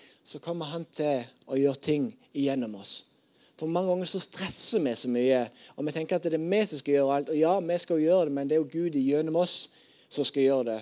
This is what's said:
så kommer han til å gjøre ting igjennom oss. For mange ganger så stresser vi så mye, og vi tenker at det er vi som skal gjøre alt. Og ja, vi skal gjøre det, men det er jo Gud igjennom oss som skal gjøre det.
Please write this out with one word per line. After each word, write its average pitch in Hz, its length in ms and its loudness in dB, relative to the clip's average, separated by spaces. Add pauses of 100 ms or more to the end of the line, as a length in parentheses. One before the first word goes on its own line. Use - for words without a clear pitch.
(240)
så - 180 -14
kommer 170 320 -6
han 170 180 -8
til 143 320 0 (240)
å 139 80 -2
gjøre 139 240 2
ting 147 300 0 (260)
igjennom 135 440 -2
oss. - 260 -10 (500)
For 160 160 -6
mange 180 200 0
ganger 180 180 0
så 190 100 -2
stresser - 640 0
vi 123 140 0
så 127 140 -4
mye, 123 340 4 (300)
og 147 100 -6
vi 147 100 -4
tenker 160 220 -2
at 160 80 -4
det 160 100 0
er 160 80 -4
vi 190 240 2
som 151 140 -8
skal 143 160 2
gjøre 139 180 2
alt. 147 160 -4
Og 151 80 0
ja, 165 140 4 (100)
vi 170 160 -2
skal 160 220 0
gjøre 170 260 4
det, 143 80 -2
men 139 140 -2
det 156 80 4
er - 20 6
jo 147 140 -2
Gud 165 240 -2
igjennom 156 420 2
oss 180 160 0 (560)
som 143 160 0
skal 139 160 2
gjøre 131 240 4
det. 110 140 -4